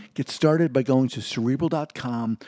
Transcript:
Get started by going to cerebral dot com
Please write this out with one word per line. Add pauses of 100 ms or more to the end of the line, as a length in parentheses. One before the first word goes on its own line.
(140)
Get
started
by
going
to
cerebral
dot
com